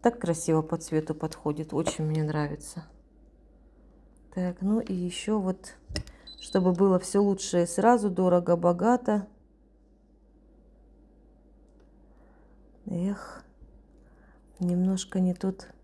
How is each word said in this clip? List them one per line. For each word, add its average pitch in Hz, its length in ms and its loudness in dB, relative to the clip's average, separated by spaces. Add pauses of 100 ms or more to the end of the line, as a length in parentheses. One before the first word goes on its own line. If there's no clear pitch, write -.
Так 233 140 0
красиво 160 420 0
по 160 140 -6
цвету 156 400 -4
подходит. 156 580 -6
Очень 156 300 -2
мне 156 180 -2
нравится. 151 640 -6 (1500)
Так, 180 280 -4
ну 202 180 0
и 226 160 -4
ещё 180 460 -2
вот, 185 340 -6 (640)
чтобы 185 300 2
было 185 300 4
всё 202 200 0
лучшее 190 460 2
сразу, 208 420 4
дорого-богато. 180 1160 2 (3500)
Эх, 190 560 -6 (1160)
немножко 185 580 0
не 180 160 2
тот 190 320 -6 (180)